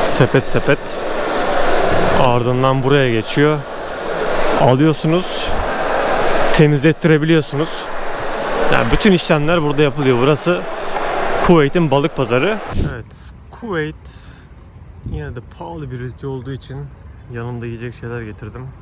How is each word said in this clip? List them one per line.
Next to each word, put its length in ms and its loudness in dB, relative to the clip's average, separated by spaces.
Sepet 440 2
sepet. 320 2
Ardından 600 2
buraya 280 4
geçiyor. 460 2
Alıyorsunuz. 840 2
Temizlettirebiliyorsunuz. 1160 2
Yani 180 2
bütün 200 4
işlemler 520 2
burada 180 2
yapılıyor. 400 2
Burası 400 2
Kuveyt'in 460 4
balık 240 0
pazarı. 420 0
Evet, 380 -16
Kuveyt 440 -6
yine 240 -8
de 40 -12
pahalı 320 -12
bir 80 -10
ülke 280 -12
olduğu 240 -10
için 260 -12
yanımda 340 -10
yiyecek 300 -10
şeyler 260 -10
getirdim. 460 -14